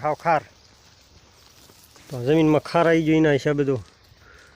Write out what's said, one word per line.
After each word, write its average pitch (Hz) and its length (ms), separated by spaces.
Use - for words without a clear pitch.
હાવ 147 220
ખાર. 165 180
તો 131 160
જમીનમાં 151 440
ખાર 170 180
આવી 165 180
ગઈ 160 140
એના 151 180
હિસાબે 147 280
તો 135 100